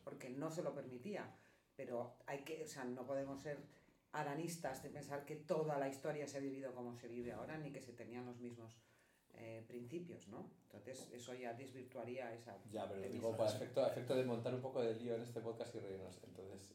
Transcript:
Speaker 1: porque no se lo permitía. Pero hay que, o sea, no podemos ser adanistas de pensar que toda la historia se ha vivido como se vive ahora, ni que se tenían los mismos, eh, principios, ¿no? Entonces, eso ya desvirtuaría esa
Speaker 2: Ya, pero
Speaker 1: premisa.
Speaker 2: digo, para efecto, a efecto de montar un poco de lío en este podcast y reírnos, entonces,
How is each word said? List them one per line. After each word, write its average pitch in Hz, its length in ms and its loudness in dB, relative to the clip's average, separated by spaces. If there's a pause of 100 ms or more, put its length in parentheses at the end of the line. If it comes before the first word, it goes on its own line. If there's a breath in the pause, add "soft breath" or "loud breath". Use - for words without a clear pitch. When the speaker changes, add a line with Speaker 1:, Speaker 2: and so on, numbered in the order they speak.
Speaker 1:
porque 139 260 -6
no 143 200 0
se 165 120 0
lo 139 120 2
permitía. 127 600 -4 (420 loud breath)
Pero 120 400 0 (100)
hay 143 180 0
que, 160 200 -2
o - 20 -2
sea, 135 180 -4
no 123 220 -2
podemos 139 360 2
ser 147 160 0 (540 loud breath)
adanistas 160 680 2
de 147 80 -6
pensar 143 360 -2
que 151 100 -4
toda 156 420 4
la 139 100 4
historia 147 380 0
se 139 120 -4
ha - 20 2
vivido 135 340 0
como 120 220 -4
se 120 120 -10
vive 120 240 -2
ahora, 135 260 -4
ni 151 120 -4
que 147 120 -6
se 123 100 -10
tenían 120 320 -6
los 123 140 -8
mismos, 117 400 -8 (560 soft breath)
eh, 113 340 -8
principios, 123 600 -6
¿no? 147 220 -8 (120)
Entonces, 123 500 -10
eso 123 220 -6
ya 123 180 -2
desvirtuaría 123 800 -4
esa 113 240 -8 (140)
Speaker 2:
Ya, 104 180 0
pero 98 120 -2
Speaker 1:
premisa. 95 120 0
Speaker 2:
digo, 113 240 4
para 107 140 8
efecto, 117 340 6
a 120 40 10
efecto 127 260 4
de 127 100 10
montar 123 300 4
un 127 80 2
poco 131 180 2
de 113 140 6
lío 117 200 2
en 113 80 2
este 117 200 -2
podcast 113 320 -2
y 110 60 -2
reírnos, 95 460 -4
entonces, 98 480 -10